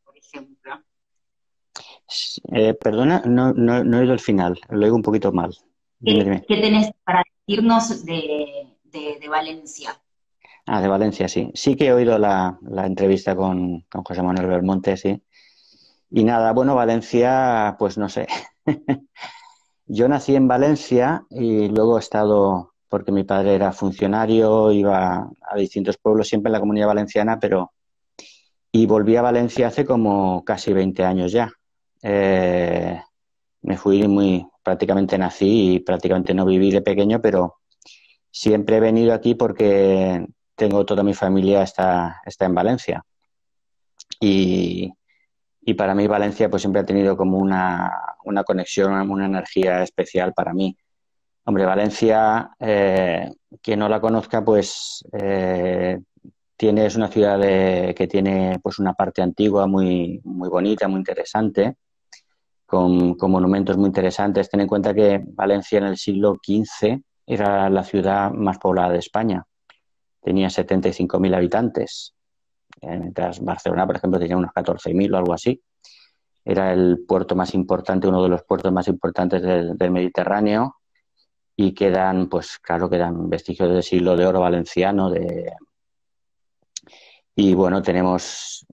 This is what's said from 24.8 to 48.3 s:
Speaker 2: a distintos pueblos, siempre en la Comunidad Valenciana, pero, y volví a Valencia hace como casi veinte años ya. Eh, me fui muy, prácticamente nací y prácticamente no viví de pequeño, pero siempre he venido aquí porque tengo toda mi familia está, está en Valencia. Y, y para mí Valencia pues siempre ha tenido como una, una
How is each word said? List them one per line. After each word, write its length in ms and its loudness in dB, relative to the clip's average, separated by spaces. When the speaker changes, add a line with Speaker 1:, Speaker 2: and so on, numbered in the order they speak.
Speaker 2:
a 140 -10
distintos 420 -2
pueblos, 300 2
siempre 200 -2
en 60 2
la 60 0
Comunidad 260 0
Valenciana, 520 0
pero, 340 -2
y 140 4
volví 300 2
a 60 2
Valencia 460 0
hace 160 -2
como 600 0
casi 280 -2
veinte 320 0
años 280 0
ya. 180 0
Eh, 1000 0
me 140 -4
fui 300 2
muy, 400 2
prácticamente 560 0
nací 560 2
y 60 0
prácticamente 520 -2
no 120 0
viví 260 4
de 120 2
pequeño, 380 0
pero 360 0
siempre 460 0
he 40 2
venido 320 4
aquí 220 0
porque 920 2
tengo 300 0
toda 180 -2
mi 120 0
familia 480 2
está, 640 -2
está 200 -6
en 100 0
Valencia. 500 -2
Y, 720 0
y 140 -2
para 200 0
mí 120 2
Valencia 420 2
pues 140 -2
siempre 200 0
ha 40 -8
tenido 300 2
como 220 0
una, 540 -2
una 200 -4